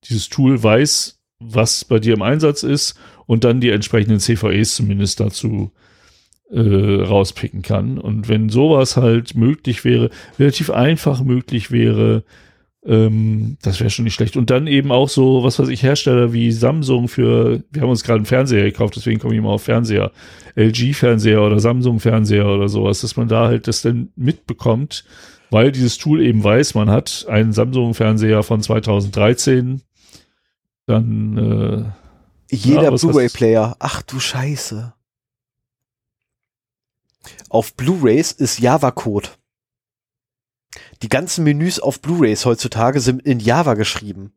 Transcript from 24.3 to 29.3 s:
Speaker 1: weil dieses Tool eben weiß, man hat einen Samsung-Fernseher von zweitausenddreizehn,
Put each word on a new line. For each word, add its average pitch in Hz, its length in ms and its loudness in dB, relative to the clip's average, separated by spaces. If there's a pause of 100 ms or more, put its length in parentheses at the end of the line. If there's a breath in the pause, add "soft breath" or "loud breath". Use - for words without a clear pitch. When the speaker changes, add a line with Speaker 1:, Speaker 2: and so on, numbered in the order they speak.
Speaker 1:
weil 123 220 4
dieses 127 260 -2
Tool 151 240 2
eben 110 220 2
weiß, 120 320 2
man 107 140 2
hat - 380 -2
einen 110 240 2
Samsung-Fernseher 110 920 0
von 107 180 -2
zweitausenddreizehn, 113 1200 0 (1040 soft breath)